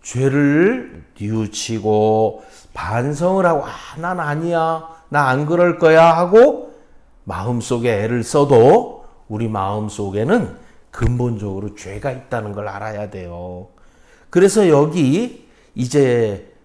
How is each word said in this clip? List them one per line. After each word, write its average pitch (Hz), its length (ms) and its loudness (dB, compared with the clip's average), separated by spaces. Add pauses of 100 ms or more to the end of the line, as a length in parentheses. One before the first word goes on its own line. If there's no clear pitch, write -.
죄를 143 1000 0 (160)
뉘우치고 107 1200 -2 (300)
반성을 147 720 -2
하고, 160 200 0
"아, - 40 -14 (300)
난 175 200 -6
아니야. 160 680 -4 (220)
나 143 200 0
안 139 160 0
그럴 170 340 0
거야." 165 380 6
하고 208 560 4 (500)
마음속에 113 800 -4
애를 117 200 -4
써도 139 840 4 (220)
우리 110 200 -6
마음속에는 104 1080 -4 (340)
근본적으로 107 840 -4
죄가 104 360 -10
있다는 117 420 -10
걸 104 140 -10
알아야 104 420 -10
돼요. 90 580 -14 (600)
그래서 190 400 4
여기 156 800 2 (280)
이제 120 800 0 (120)